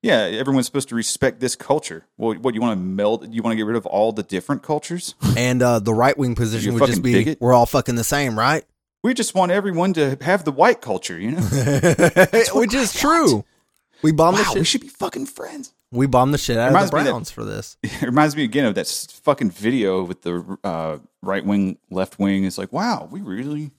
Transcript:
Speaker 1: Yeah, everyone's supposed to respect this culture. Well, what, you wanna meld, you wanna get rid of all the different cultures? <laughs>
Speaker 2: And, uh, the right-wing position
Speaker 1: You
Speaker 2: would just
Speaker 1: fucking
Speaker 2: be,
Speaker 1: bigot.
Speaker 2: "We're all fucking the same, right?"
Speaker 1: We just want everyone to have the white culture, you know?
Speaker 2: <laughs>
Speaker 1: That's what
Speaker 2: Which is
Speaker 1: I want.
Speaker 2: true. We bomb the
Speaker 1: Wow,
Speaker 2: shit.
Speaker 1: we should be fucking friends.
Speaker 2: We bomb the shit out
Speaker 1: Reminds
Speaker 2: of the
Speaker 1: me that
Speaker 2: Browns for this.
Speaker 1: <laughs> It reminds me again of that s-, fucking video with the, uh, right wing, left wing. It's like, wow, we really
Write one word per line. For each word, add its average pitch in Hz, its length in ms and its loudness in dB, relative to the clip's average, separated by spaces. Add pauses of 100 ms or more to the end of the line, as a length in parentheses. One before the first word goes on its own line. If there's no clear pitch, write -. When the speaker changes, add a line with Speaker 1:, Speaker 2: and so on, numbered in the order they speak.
Speaker 1:
Yeah, 170 200 4
everyone's 123 440 0
supposed - 220 -6
to 117 80 -6
respect - 420 -2
this 127 160 -2
culture. 135 520 -4 (100)
Well, 110 180 -2
what, 120 200 -2
you 110 60 -4
wanna 113 160 0
meld, 101 560 -2
you 113 100 -4
wanna 113 140 -2
get 107 100 -2
rid 117 100 -2
of 107 100 -4
all 107 240 0
the 107 140 -6
different - 400 -6
cultures? 156 560 -6
<laughs> - 160 2
Speaker 2:
And, 123 260 2
uh, 120 160 4
the 107 160 0
right-wing 127 400 2
position 110 380 -2
Speaker 1:
You 117 80 0
Speaker 2:
would 139 60 6
just 120 120 0
Speaker 1:
fucking - 40 -2
Speaker 2:
be, 123 100 2
Speaker 1:
bigot. 113 280 2
Speaker 2:
"We're 120 140 4
all 117 120 6
fucking 127 280 -2
the 117 100 -2
same, 139 320 -2
right?" 135 280 0 (400)
Speaker 1:
We 247 100 0
just 240 220 -4
want 180 160 2
everyone 190 420 0
to 139 280 0
have 175 220 0
the 147 60 -2
white 165 300 4
culture, 92 380 -6
you 104 140 -4
know? 170 80 -4
Speaker 2:
<laughs> - 0 -
Speaker 1:
That's 160 1120 2
what - 100 2
Speaker 2:
Which 233 120 0
is 262 300 -2
Speaker 1:
I - 20 4
want. 311 240 4
Speaker 2:
true. 107 140 0 (580)
We 156 100 4
bomb 160 220 4
the 208 80 2
Speaker 1:
Wow, 196 80 0
Speaker 2:
shit. 202 80 0
Speaker 1:
we 175 60 2
should - 180 0
be - 60 -20
fucking - 380 -8
friends. - 460 -14 (180)
Speaker 2:
We 127 160 2
bomb 127 260 4
the 147 60 2
shit 117 200 -2
out 117 100 2
Speaker 1:
Reminds 185 180 4
Speaker 2:
of 170 40 -2
the 143 80 0
Speaker 1:
me - 60 2
that 131 60 2
Speaker 2:
Browns 120 200 -6
for 113 140 -12
this. 104 360 -10
Speaker 1:
<laughs> - 20 -8
It - 200 -8
reminds 147 340 2
me 151 80 0
again 131 220 0
of 101 80 2
that 98 80 -2
s-, - 240 -6 (180)
fucking 135 280 2
video 101 520 0
with 90 180 -10
the, 87 400 -6
uh, 80 360 -4 (240)
right 95 220 -4
wing, 98 340 0 (120)
left 92 280 -4
wing. 98 260 0
It's 92 140 -4
like, 95 140 -10
wow, 202 380 -4
we 202 120 -12
really 143 560 -8